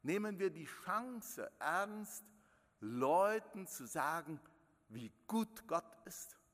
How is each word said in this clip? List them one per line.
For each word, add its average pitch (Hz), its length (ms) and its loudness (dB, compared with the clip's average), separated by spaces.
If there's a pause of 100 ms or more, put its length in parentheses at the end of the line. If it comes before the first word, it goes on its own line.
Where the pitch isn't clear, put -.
Nehmen 202 380 0
wir 190 100 4
die 156 140 -10
Chance 214 840 -4 (100)
ernst, 202 640 -2 (560)
Leuten 180 880 4
zu 131 180 -10
sagen, 156 540 -2 (480)
wie 113 240 -8 (160)
gut 220 400 0
Gott 170 360 0
ist? - 320 -12 (180)